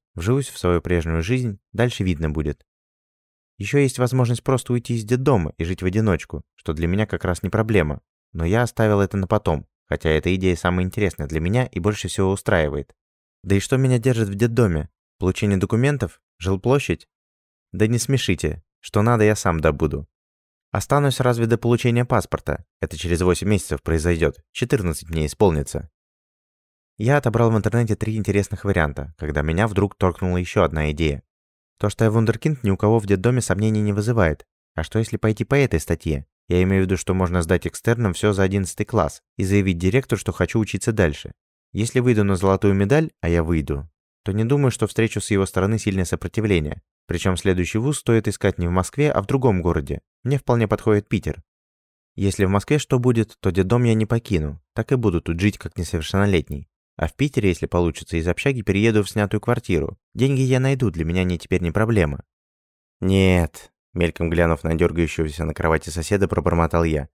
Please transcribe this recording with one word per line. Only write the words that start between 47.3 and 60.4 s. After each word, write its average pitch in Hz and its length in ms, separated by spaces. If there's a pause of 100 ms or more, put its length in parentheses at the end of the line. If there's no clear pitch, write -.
следующий 90 420
вуз 135 200
стоит 113 280
искать 101 320
не 87 100
в - 20
Москве, 95 400
а - 100
в 101 60
другом 123 340
городе. 78 400 (240)
Мне 135 140
вполне 117 280
подходит 104 420
Питер. - 340 (720)
Если 98 320
в - 20
Москве 101 300
что 135 200
будет, 120 420
то 95 100
детдом 95 340
я 117 80
не 110 140
покину. 78 560 (100)
Так - 200
и - 20
буду 101 260
тут 85 180
жить 101 200
как - 180
несовершеннолетний. 85 960 (260)
А 80 120
в - 60
Питере, 131 360
если - 160
получится, 87 500
из 82 100
общаги 123 360
перееду 104 400
в 95 80
снятую 104 300
квартиру. - 580 (160)
Деньги 131 260
я 127 200